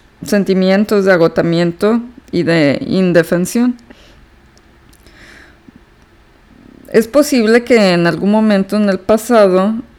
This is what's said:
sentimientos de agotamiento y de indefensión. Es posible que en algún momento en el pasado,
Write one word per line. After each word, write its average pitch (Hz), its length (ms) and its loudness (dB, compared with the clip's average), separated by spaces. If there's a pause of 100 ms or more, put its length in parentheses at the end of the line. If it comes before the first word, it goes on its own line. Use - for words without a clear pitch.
(220)
sentimientos 196 840 0
de 190 60 4
agotamiento 170 920 0 (280)
y 175 120 -4
de 156 440 0
indefensión. 180 920 -2 (3250)
Es 226 160 2
posible 240 560 2
que 214 280 2
en 170 140 0
algún 170 240 -2
momento 208 460 0
en 208 140 0
el 185 80 -2
pasado, 214 760 2 (240)